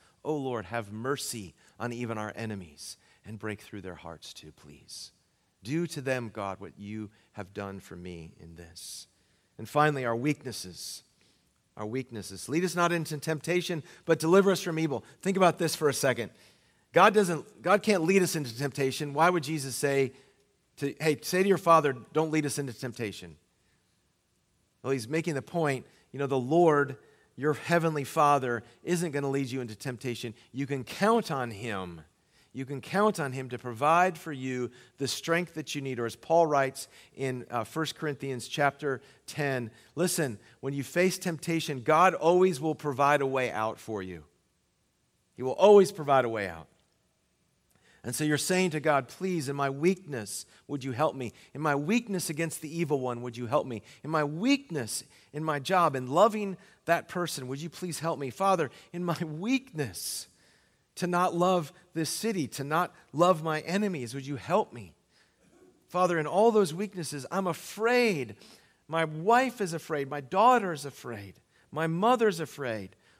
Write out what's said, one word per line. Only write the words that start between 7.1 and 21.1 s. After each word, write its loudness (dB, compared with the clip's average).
have -14
done -10
for -18
me -14
in -20
this." -18
And -14
finally, 2
our 0
weaknesses. -6
Our -8
weaknesses. -8
"Lead 0
us -2
not 2
into -4
temptation, -4
but 4
deliver 6
us 0
from -2
evil." -2
Think 0
about 4
this 0
for 2
a 2
second. 0
God 8
doesn't, 0
God 2
can't 2
lead 6
us 0
into -6
temptation. -4
Why 4
would 2
Jesus -6
say 2
to, -4
"Hey, 2